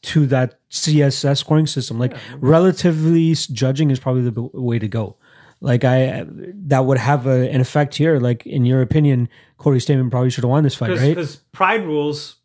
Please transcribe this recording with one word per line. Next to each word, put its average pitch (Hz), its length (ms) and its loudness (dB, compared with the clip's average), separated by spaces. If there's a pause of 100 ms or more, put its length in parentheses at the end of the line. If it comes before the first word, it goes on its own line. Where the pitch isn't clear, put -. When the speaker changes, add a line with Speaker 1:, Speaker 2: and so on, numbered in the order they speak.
Speaker 1:
to 151 240 0
that 127 320 -2 (100)
C 151 340 2
S 139 200 0
S 139 160 0
scoring 156 280 2
system. 123 320 -4
Like, 127 120 -2
Speaker 2:
Yeah. - 60 -16 (240)
Speaker 1:
relatively 165 880 2
s-, - 160 0
judging 135 440 0
is 127 80 -2
probably 127 240 -2
the 120 80 -2
b-, 117 220 -6
way 120 260 -4
to 107 80 -4
go. 104 280 -6 (460)
Like, 123 240 0
I, 131 400 0 (420)
that 131 180 2
would 135 120 2
have 127 300 0
a, 127 220 2
an 131 120 0
effect 143 340 0
here. 151 240 2
Like, 123 260 -2
in 127 200 -2
your 131 160 2
opinion, 131 480 0 (280)
Corey 135 220 2
Stamen 131 300 0
probably 127 220 0
should 120 120 -6
have 123 60 0
won 147 140 2
this 135 120 0
fight, 117 140 -6
Speaker 2:
'Cause, - 120 -2
Speaker 1:
right? 147 140 2
Speaker 2:
'cause 170 220 -8 (160)
Pride 196 320 0
rules 147 600 -6